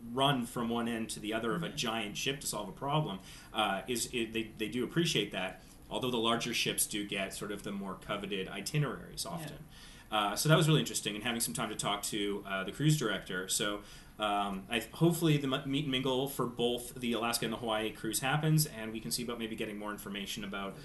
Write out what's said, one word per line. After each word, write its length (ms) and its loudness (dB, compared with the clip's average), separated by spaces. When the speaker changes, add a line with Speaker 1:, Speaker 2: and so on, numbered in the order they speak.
Speaker 1:
run 320 4
from 240 -2
one 200 0
end 220 -2
to 100 -8
the 120 -2
other 220 0
of 80 0
a 60 -2
Speaker 2:
Mm-hmm. 80 -10
Speaker 1:
giant 400 -2
ship 240 -2
to 80 -6
solve 200 -4
a 40 -10
problem, 480 0
uh, 320 2
is, 260 0
it, 200 0
they, 260 -2
they 100 -2
do 140 0
appreciate 500 2
that. 300 -4
Although 220 -2
the 80 0
larger 340 2
ships 320 2
do 220 -4
get 260 -4
sort 200 -6
of 100 -8
the 80 -6
more 240 -6
coveted 540 -4
itineraries 760 -2
Speaker 2:
Yeah. 120 -8
Speaker 1:
often. 200 -8
Uh, 260 2
so 120 2
that 80 12
was 120 8
really 120 8
interesting, 340 -2
and 100 -4
having 160 0
some 140 0
time 140 -2
to 60 -4
talk 300 0
to, 440 -2
uh, 160 -2
the 80 -6
cruise 260 4
director. 500 -2
So, 320 0
um, 520 0
I, 120 2
hopefully 440 6
the 160 0
m-, 180 -2
meet 140 2
and 80 -2
mingle 360 2
for 180 -2
both 480 0
the 180 0
Alaska 320 0
and 80 0
the 60 -4
Hawaii 320 0
cruise 300 -2
happens, 460 4
and 260 -6
we 80 -6
can 100 -6
see 140 0
about 140 -4
maybe 180 -4
getting 220 -4
more 120 -6
information 540 -6
about 300 -4